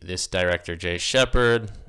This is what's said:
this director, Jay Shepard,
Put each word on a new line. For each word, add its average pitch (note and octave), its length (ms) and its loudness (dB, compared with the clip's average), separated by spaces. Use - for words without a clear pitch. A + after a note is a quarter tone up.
this F2+ 260 -8
director, F2 500 -2
Jay F2 200 -4
Shepard, A#2+ 760 2